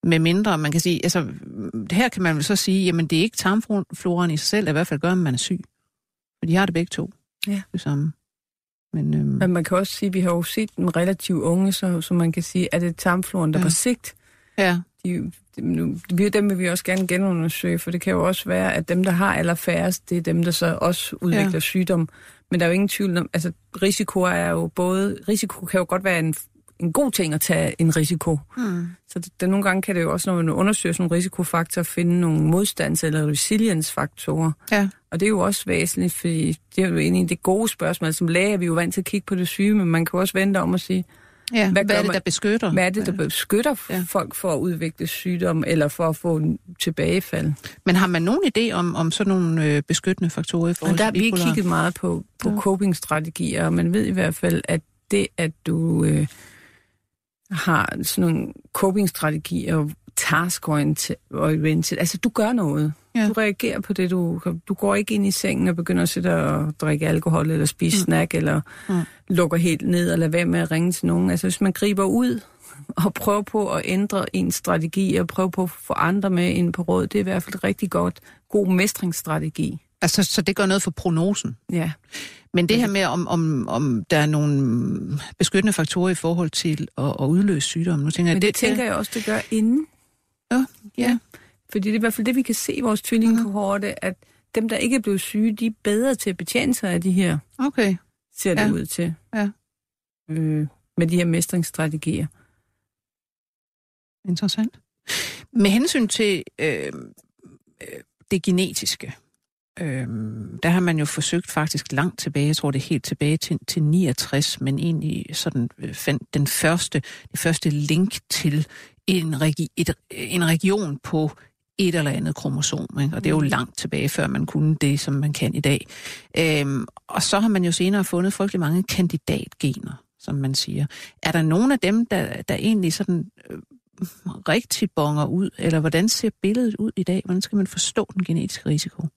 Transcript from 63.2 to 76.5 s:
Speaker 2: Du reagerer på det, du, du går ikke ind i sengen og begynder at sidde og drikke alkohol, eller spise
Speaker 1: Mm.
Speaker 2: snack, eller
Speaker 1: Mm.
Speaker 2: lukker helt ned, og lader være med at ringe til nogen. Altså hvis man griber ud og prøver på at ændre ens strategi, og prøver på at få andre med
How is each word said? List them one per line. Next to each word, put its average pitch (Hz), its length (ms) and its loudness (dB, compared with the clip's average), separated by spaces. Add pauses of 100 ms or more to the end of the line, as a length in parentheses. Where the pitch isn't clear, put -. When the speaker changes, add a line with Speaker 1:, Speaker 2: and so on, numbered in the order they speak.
Speaker 2:
Du 220 40 2
reagerer 214 480 0
på 196 120 -4
det, 185 180 0
du, 170 300 0 (280)
du 196 60 0
går 202 200 0
ikke 208 200 0
ind 202 120 2
i 196 40 2
sengen 185 380 0
og 175 80 0
begynder 170 260 0
at 170 60 2
sidde 175 260 0
og 151 460 0
drikke 151 280 0
alkohol, 160 420 2
eller 160 160 2
spise - 320 0
Speaker 1:
Mm. 185 60 0
Speaker 2:
snack, 165 300 0
eller 156 260 2 (280)
Speaker 1:
Mm. 180 120 2 (280)
Speaker 2:
lukker 170 300 2
helt 170 300 2
ned, 175 240 2
og 165 60 2
lader 165 120 2
være 170 160 2
med 170 140 2
at 160 100 -2
ringe 170 220 2
til 170 140 -2
nogen. 175 240 2
Altså 175 160 0
hvis 185 140 -2
man 196 120 2
griber 202 320 0
ud 233 360 0 (480)
og 170 260 0
prøver 208 280 0
på 202 300 -2
at - 120 -2
ændre 196 520 -2
ens 175 180 0
strategi, 180 640 0
og 180 100 2
prøver 185 220 0
på 185 140 -2
at 180 80 -2
få - 220 -8
andre 190 380 0
med 175 200 2